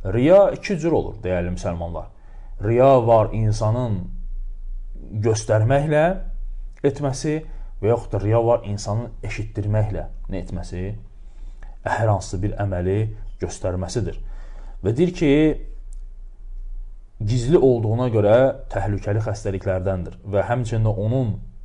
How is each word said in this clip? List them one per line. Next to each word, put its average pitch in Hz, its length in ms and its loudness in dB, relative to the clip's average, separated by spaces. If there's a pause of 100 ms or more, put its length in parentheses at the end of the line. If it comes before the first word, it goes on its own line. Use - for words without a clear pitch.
Riya 147 480 6
iki - 280 -2
cür 156 180 2
olur, - 240 -2
dəyərli 90 340 0
müsəlmanlar. 85 540 -6 (500)
Riya 123 320 6 (160)
var 113 260 6
insanın 110 680 0 (1200)
göstərməklə 131 800 2 (800)
etməsi 143 560 0 (420)
və 104 100 2
yaxud 113 220 0
da 101 80 -2
riya 110 180 4
var 117 280 2
insanın 104 440 -4 (120)
eşitdirməklə 104 840 -2 (240)
nə 92 140 -6
etməsi? 90 400 -8 (1000)
Hər 110 300 0
hansı 98 280 -2
bir 104 160 -2
əməli 95 420 0 (400)
göstərməsidir. 92 840 -4 (600)
Və 104 160 0
deyir 180 200 2
ki, 151 160 4 (1900)
gizli 120 400 2
olduğuna 120 540 4
görə 107 240 6 (360)
təhlükəli 104 520 -2
xəstəliklərdəndir 95 1000 -4
və 98 240 0
həmçinin 113 400 0
onun 107 480 0 (300)